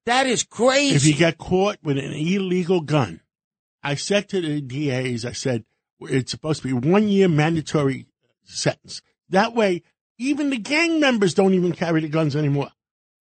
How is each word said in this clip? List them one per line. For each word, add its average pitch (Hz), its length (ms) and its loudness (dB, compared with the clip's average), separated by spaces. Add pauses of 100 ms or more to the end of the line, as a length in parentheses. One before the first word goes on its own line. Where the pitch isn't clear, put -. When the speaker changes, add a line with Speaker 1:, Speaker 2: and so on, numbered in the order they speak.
Speaker 1:
That 262 220 2
is 220 160 -2
crazy. 269 520 2
Speaker 2:
If 139 120 4
you 151 80 4
get 165 240 2
caught 190 420 -2
with 143 160 -2
an 123 160 -8
illegal 180 680 0
gun, 135 400 -2 (600)
I 143 140 -4
said 202 340 -2
to 196 100 -2
the 151 220 -4
D 139 300 -6
As, 123 340 -4
I 117 60 -8
said, - 340 -4 (340)
"It's 135 300 -2
supposed 156 320 -4
to 131 60 -8
be 131 60 -2
one 170 340 2
year 196 200 4
mandatory 151 800 0 (400)
sentence." - 560 -6 (280)
That 214 260 0
way, 196 260 0 (380)
even 277 320 -2
the 269 60 -2
gang 311 420 0
members 240 340 2
don't 190 220 4
even 180 160 2
carry 165 300 0
the 160 60 -6
guns 151 280 0
anymore. 143 340 0 (560)